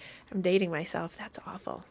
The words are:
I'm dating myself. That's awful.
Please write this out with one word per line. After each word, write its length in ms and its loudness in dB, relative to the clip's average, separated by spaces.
I'm 80 0
dating 300 6
myself. 480 -2
That's 280 -10
awful. 440 -8